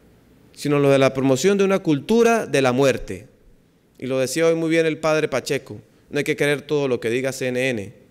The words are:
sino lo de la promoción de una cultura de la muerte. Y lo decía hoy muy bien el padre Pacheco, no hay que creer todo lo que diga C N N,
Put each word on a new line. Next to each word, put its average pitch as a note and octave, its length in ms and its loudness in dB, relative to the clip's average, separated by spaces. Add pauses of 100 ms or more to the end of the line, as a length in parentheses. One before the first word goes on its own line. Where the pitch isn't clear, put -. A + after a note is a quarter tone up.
(540)
sino C#3+ 260 -2
lo C#3 100 4
de C#3 100 4
la C3 140 4
promoción C3+ 440 2
de G3 80 2
una F#3+ 140 0
cultura A3 680 2
de C#3 160 0
la C3 100 2
muerte. B2 560 -2 (720)
Y B2+ 100 -10
lo C3 100 -2
decía D#3+ 300 0
hoy E3 80 2
muy E3 140 -2
bien E3 160 2
el D#3 120 -2
padre D#3 300 0
Pacheco, B2+ 540 -6 (280)
no C#3+ 100 -4
hay C#3+ 40 -4
que D3+ 140 -2
creer C#3+ 240 0
todo C#3+ 260 -2
lo A#2+ 140 -2
que A2+ 80 -2
diga B2+ 240 -2
C B2+ 140 -6
N B2+ 220 -2
N, G#2 240 -6 (180)